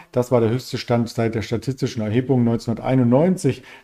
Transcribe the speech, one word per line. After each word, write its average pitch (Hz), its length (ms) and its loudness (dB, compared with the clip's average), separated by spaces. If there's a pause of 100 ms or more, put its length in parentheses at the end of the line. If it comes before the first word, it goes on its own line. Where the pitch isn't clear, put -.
(120)
das 123 200 0
war 123 100 4
der 110 80 2
höchste 123 300 -4
Stand 117 280 0
seit 113 280 -2
der 107 80 -4
statistischen 123 580 -4
Erhebung 123 420 2
neunzehnhunderteinundneunzig, 123 1200 2 (220)